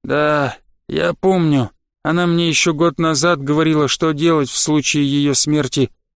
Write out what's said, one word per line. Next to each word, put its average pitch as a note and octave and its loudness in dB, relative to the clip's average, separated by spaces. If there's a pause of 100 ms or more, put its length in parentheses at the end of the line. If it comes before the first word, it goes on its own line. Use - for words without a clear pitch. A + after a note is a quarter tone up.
"Да, D3 -2 (300)
я E3+ -2
помню. D#3+ 0 (320)
Она E3+ 0
мне E3+ 2
еще D#3+ 0
год D#3+ 0
назад D#3+ 0
говорила, D3+ 2
что D#3+ -2
делать D#3 0
в - -6
случае D3 0
ее C#3+ 0
смерти", C#3+ 0 (260)